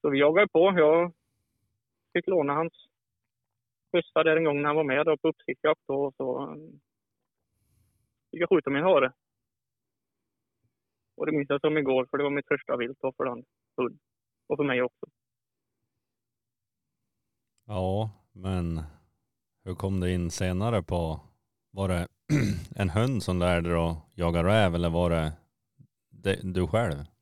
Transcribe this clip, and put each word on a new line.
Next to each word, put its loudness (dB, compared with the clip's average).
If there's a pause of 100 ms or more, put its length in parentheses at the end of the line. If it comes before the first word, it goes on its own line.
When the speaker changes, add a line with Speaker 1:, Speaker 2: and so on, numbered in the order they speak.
Speaker 1:
Så 0
vi 0
jagade 4
på. 4
Jag 4 (1000)
fick -2
låna 0
hans -2 (1200)
bössa 0
där 4
en 2
gång 0
när 0
han 0
var 2
med 0
då 2
på -2
uppsiktsjakt -2
då, -2
och -6
så, -4
eh, -14 (1500)
fick -8
jag -2
skjuta 2
min 0
hare. 4 (2000)
Och -4
det -2
minns 0
jag 0
som 0
igår, 2
för -4
det 0
var 0
mitt -6
första -2
vilt -6
då -4
för -4
den -8 (320)
hund. -4 (480)
Och -4
för -2
mig 0
också. -8 (2500)
Speaker 2:
Ja, -2 (220)
men -4 (840)
hur -8
kom -4
det 0
in -2
senare -2
på... -4 (500)
Var -4
det -2 (340)
<clears throat> -4
en 0
hund 0
som -2
lärde 2
dig 0
att 0 (180)
jaga 0
räv, 4
eller 0
var 2
det, 0 (800)
det -4
du 2
själv? -2 (260)